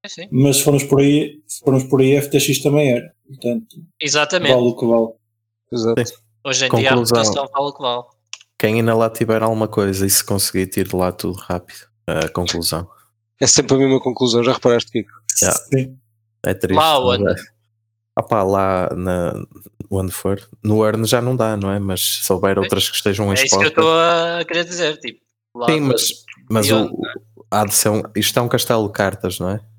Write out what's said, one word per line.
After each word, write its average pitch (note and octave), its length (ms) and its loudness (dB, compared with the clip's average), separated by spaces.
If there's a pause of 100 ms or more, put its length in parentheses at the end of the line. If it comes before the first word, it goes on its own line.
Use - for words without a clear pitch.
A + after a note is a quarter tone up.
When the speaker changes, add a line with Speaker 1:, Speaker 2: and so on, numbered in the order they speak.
Speaker 1:
É G3+ 40 -16
sim. - 220 -14
Speaker 2:
Mas C#3 260 4
se - 80 0
formos C#3+ 200 4
por C#3 160 2
aí, D3 460 2
se - 140 -14
formos C3 240 2
por C3+ 160 2
aí, C3+ 160 4
a - 20 2
F C#3 120 -4
T C#3+ 100 2
X - 220 0
também C#3+ 300 2
era. - 220 -4 (120)
Portanto, A#2+ 500 -8 (240)
Speaker 1:
Exatamente. D3 540 0
Speaker 2:
vale B2 120 4
o A#2 100 0
que A#2+ 100 -2
vale. A2+ 220 2 (640)
Speaker 3:
Exato. A#2 360 0
Speaker 4:
Sim. - 60 -16 (300)
Speaker 1:
Hoje C3+ 220 0
em - 40 0
dia B2 200 4
a C3 40 4
Speaker 4:
Conclusão. A#2+ 280 2
Speaker 1:
reputação A#2+ 300 -2
vale C#3 180 -2
o - 20 -18
que D3+ 100 -14
vale. B2 200 -4 (560)
Speaker 4:
Quem A2 160 2
ainda A2+ 200 2
lá A2+ 140 2
tiver A2 340 -2
alguma A2 260 0
coisa G2 360 0
e G2 60 0
se - 140 0
conseguir, G2 420 -2
tire F#2+ 280 -4
lá F2+ 180 0
tudo F2+ 260 -8
rápido. - 400 -10 (280)
A D#2+ 220 -2
conclusão. E2+ 600 -4 (500)
Speaker 3:
É C3 60 2
sempre C3+ 280 2
a C3+ 40 2
mesma C3+ 240 2
conclusão, A#2+ 420 0
já B2+ 80 2
reparaste, A#2+ 380 0
Kiko? A2 200 -6 (300)
Speaker 4:
Yeah. F#2 200 0 (120)
Speaker 2:
Sim. C3 240 -2 (480)
Speaker 4:
É - 100 -2
triste, F#2+ 240 -2
Speaker 1:
Lá D#3 220 4
Speaker 4:
mas A#2+ 200 0
Speaker 1:
onde? G2+ 100 2
Speaker 4:
é. - 140 -4 (720)
Ah - 60 -2
pá, G#2+ 200 0
lá F#2+ 520 0
na, F2+ 380 -2 (580)
onde F#2+ 220 -4
for. G2 260 -4 (240)
No G#2+ 220 2
Earn A2 220 0
já A#2+ 160 0
não B2+ 140 -2
dá, A2 200 0
não G2 160 -4
é? G2+ 60 -2
Mas G2 240 -4 (220)
se - 80 -6
houver G2 240 2
Speaker 1:
Pois. F#2+ 100 2
Speaker 4:
outras G2 240 0
que - 60 -8
estejam G2+ 340 0
Speaker 1:
É G2 40 2
isso C3+ 100 2 (120)
que G2 80 2
eu D#3 40 2
Speaker 4:
expostas - 20 2
Speaker 1:
estou D#3+ 280 4
a E3+ 480 0
querer E3+ 180 -4
dizer, E3+ 340 -4
tipo, - 220 -16 (340)
lá A#2+ 120 -6
Speaker 4:
Sim, D#3+ 100 2
Speaker 1:
de D3+ 40 -2
Speaker 4:
mas, C3 300 0 (400)
mas A2 160 2
Speaker 1:
de A2 80 2
Speaker 4:
o, - 80 4
Speaker 1:
onde? - 100 -4
Speaker 4:
o, - 80 -8 (500)
há G#2+ 140 2
de G2+ 100 -4
ser - 140 2
um, A2 140 2 (140)
isto G#2+ 220 0
é B2 40 2
um A#2+ 60 -2
castelo A#2 400 0
de G2+ 40 -8
cartas, F#2+ 460 -2
não F2+ 120 -4
é? G#2 100 -4 (180)